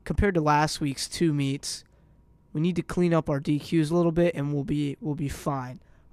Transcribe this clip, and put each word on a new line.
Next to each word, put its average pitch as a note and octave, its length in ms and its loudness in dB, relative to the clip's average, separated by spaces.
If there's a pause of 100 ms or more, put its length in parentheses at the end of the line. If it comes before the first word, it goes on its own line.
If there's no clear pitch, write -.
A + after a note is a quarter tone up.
compared F#3 320 0
to E3 60 2
last D3 380 4
week's C#3 300 -4
two E3 240 2
meets, C#3 500 -4 (720)
we D#3 80 -2
need F3 140 0
to E3+ 80 -2
clean F3 300 2
up D#3+ 160 2
our C#3 100 0
D D3 200 0
Qs D#3 320 0
a F3 40 2
little E3+ 160 4
bit, F3 240 2
and C#3+ 180 -2
we'll C#3 100 -2
be, D3 380 -4
we'll D3+ 140 -4
be D3+ 120 -4
fine. B2+ 540 -8 (320)